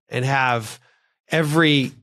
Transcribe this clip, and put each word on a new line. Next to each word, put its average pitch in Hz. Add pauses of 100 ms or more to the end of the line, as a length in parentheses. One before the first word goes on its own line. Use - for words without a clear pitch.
and 127
have 127 (500)
every 151 (120)